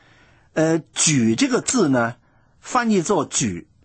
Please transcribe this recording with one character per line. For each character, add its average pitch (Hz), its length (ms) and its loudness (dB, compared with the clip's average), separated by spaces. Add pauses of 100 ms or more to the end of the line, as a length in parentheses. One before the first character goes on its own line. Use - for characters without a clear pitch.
(520)
呃， 160 260 0
举 120 560 0
这 277 140 0
个 208 140 0
字 196 260 0
呢， 120 280 0 (440)
翻 240 300 -2
译 190 120 2
作 156 220 0
举， 92 440 -6 (160)